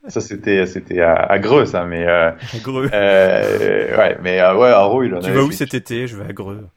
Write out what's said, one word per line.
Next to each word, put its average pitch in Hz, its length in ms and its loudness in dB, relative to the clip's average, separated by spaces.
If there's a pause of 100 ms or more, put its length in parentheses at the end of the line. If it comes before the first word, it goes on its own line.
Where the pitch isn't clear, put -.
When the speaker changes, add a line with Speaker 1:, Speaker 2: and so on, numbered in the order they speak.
Speaker 1:
Ça, 120 100 -6
c'était, 98 460 -2
c'était 90 340 -6
à, 85 140 4
à - 260 0
Greux, 117 260 4
ça, 90 200 -4
mais, 85 200 -4
euh, 85 260 2
Speaker 2:
À - 300 -12
Greux. 131 320 -4
Speaker 1:
euh, 98 1040 2
ouais, 95 240 2
mais, 90 200 -2
euh, 92 160 4
ouais, 123 100 4
à 113 140 6
Raw, 110 220 2
il 101 120 -4
en 87 60 -6
Speaker 2:
Tu 90 60 -6
Speaker 1:
avait 95 100 0
Speaker 2:
vas 139 80 2
où 147 40 -2
Speaker 1:
fait. - 60 -10
Speaker 2:
cet - 180 -8
été ? 123 340 -6
Je 117 100 -12
vais 101 120 -12
à 101 40 -12
Greux. 101 420 -14